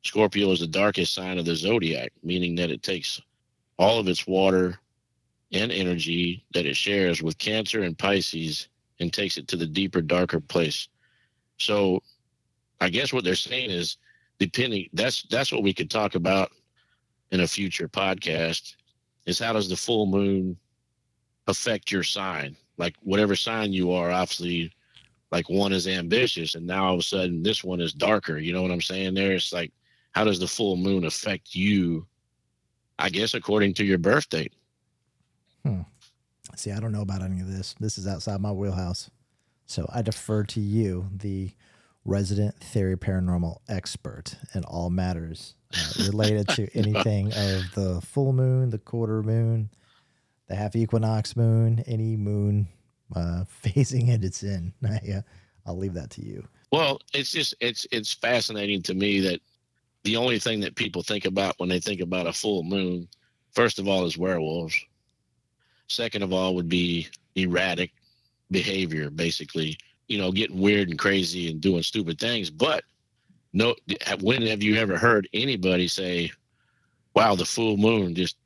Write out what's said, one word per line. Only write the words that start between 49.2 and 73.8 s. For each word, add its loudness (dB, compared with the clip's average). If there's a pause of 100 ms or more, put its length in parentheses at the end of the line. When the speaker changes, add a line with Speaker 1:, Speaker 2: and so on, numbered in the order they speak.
Speaker 2:
moon, 2 (800)
the -6
half -4
equinox 0
moon, 4
any -2
moon, 0 (440)
uh, -2 (100)
<laughs> -20
phasing 2
it 4
it's -4
in. -6
<laughs> -6
I, -4
uh, -4 (440)
I'll -8
leave -4
that -8
to -12
you. -12 (240)
Speaker 1:
Well, 2 (140)
it's -4
just, -2
it's, -4
it's -2
fascinating 0
to -4
me 2
that 0 (640)
the 0
only 2
thing -2
that -6
people -4
think -4
about 0
when -2
they 0
think -4
about -2
a -2
full 0
moon, -2 (420)
first 2
of -2
all, 2
is -2
werewolves. -2 (1160)
Second -2
of -2
all 2
would -2
be 0 (280)
erratic 0 (600)
behavior, 0
basically, -4 (300)
you -4
know, 0
getting -2
weird 4
and -4
crazy 0
and -6
doing 2
stupid -4
things. -2
But 0 (720)
no, 2 (460)